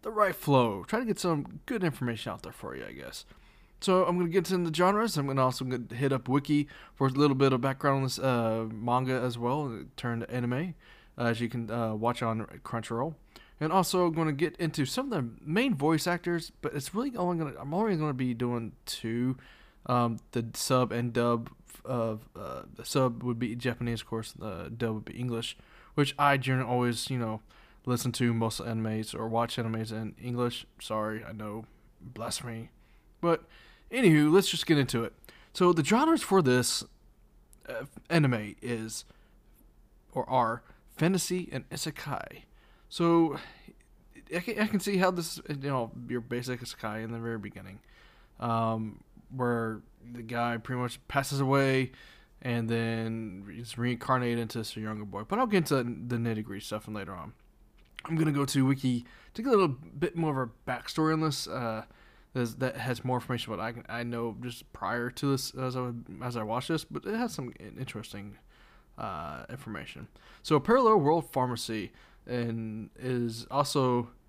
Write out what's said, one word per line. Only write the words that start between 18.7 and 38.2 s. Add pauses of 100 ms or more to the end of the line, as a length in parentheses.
two. (480)
Um, (120)
the
sub
and
dub (320)
of,
uh, (120)
the
sub
would
be
Japanese,
of
course,
the
dub
would
be
English, (380)
which
I
generally
always,
you
know, (460)
listen
to
most
animes
or
watch
animes
in
English. (120)
Sorry,
I
know, (380)
blasphemy. (520)
But, (460)
anywho,
let's
just
get
into
it. (400)
So,
the
genres
for
this, (840)
uh, (260)
anime